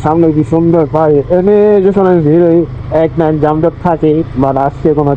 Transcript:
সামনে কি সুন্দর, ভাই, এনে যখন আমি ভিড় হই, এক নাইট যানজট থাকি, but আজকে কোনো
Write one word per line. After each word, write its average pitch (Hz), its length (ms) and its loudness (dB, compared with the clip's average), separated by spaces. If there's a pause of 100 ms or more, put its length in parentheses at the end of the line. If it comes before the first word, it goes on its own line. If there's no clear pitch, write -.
সামনে 160 300 0
কি 151 120 0
সুন্দর, 165 420 0
ভাই, 151 440 0
এনে 202 520 2
যখন 196 240 2
আমি 180 140 2
ভিড় 160 280 2
হই, 165 180 2 (240)
এক 160 280 0
নাইট 156 220 0
যানজট 156 320 0 (100)
থাকি, 156 400 0 (180)
but 135 160 0
আজকে 143 380 -2
কোনো 143 220 -2